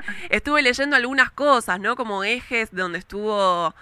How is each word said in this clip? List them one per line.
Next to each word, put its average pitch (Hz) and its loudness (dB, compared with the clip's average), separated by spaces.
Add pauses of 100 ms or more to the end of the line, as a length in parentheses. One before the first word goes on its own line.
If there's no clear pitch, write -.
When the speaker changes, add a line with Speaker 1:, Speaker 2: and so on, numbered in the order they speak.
(140)
Speaker 1:
<laughs> - -10
Speaker 2:
Estuve 294 0
leyendo 269 2
algunas 254 2
cosas, 247 2
¿no? 214 0
Como 208 -4
ejes 226 -2
donde 185 -4
estuvo, 190 0